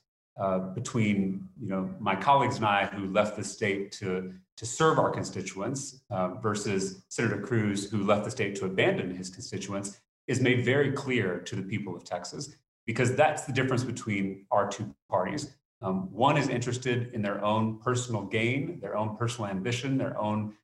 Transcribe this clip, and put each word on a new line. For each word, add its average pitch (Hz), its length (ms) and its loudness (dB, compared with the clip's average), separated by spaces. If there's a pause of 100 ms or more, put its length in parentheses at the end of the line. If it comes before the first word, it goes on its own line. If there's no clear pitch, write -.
(400)
uh, 95 180 2
between, 98 920 0 (120)
you 120 80 -6
know, 95 200 -2 (120)
my 98 160 2
colleagues 131 400 6
and 110 80 0
I 101 220 4
who 101 200 -6
left 104 300 2
the 101 80 -6
state 98 480 -2
to, 92 400 -4 (240)
to 117 100 -10
serve 160 320 4
our 101 120 4
constituents, 101 920 -6 (100)
uh, 92 180 0 (120)
versus 104 680 -2
Senator 104 320 0
Cruz, 104 480 0
who 107 160 0
left 104 200 4
the 110 60 -4
state 101 260 -2
to - 80 -4
abandon 95 500 2
his 90 160 -8
constituents, - 720 -8 (260)
is 123 140 0
made 123 240 4
very 135 260 4
clear 113 480 0
to - 160 -10
the 98 80 -4
people 95 320 -6
of 85 80 -12
Texas, - 540 -10 (300)
because 120 280 2
that's 151 280 4
the 143 100 -6
difference 127 320 2
between 98 680 -4
our 101 160 4
two - 260 -6 (160)
parties. - 460 -2 (280)
Um, 95 300 -2
one 139 260 4
is 131 100 2
interested 120 640 0
in 107 100 -2
their 101 220 -2
own 110 340 2
personal 120 440 0
gain, 120 580 0
their 104 160 -4
own 107 200 0
personal 117 340 -2
ambition, 120 480 0
their 107 200 -2
own 107 460 0